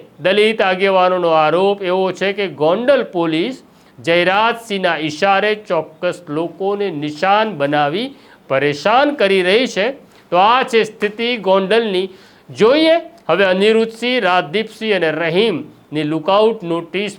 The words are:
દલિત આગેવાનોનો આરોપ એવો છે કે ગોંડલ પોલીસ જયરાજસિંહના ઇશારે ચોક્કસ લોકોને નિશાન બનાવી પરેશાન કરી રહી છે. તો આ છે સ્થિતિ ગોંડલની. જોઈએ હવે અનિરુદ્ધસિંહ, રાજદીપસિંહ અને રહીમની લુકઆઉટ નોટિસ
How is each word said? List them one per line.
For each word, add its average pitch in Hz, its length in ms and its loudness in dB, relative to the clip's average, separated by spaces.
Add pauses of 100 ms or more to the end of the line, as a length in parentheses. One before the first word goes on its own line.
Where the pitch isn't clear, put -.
(280)
દલિત 214 400 2
આગેવાનોનો 185 680 2
આરોપ 185 540 2
એવો 190 240 0
છે 196 200 -4
કે 202 140 -4 (140)
ગોંડલ 233 420 2 (140)
પોલીસ 170 460 -2 (340)
જયરાજસિંહના 185 1000 0 (120)
ઇશારે 196 420 0 (140)
ચોક્કસ 170 640 -6
લોકોને 190 580 -4 (160)
નિશાન 190 560 0
બનાવી 147 480 0 (400)
પરેશાન 202 680 2
કરી 196 280 2
રહી 214 240 2
છે. 190 180 -4 (460)
તો 170 60 2
આ 233 260 4
છે 233 220 0
સ્થિતિ 214 440 -6 (120)
ગોંડલની. 190 680 0 (420)
જોઈએ 277 460 4 (320)
હવે 180 180 2
અનિરુદ્ધસિંહ, 220 800 0
રાજદીપસિંહ 196 680 -2
અને 170 160 0
રહીમની 160 920 -4
લુકઆઉટ 196 600 0
નોટિસ 170 560 -6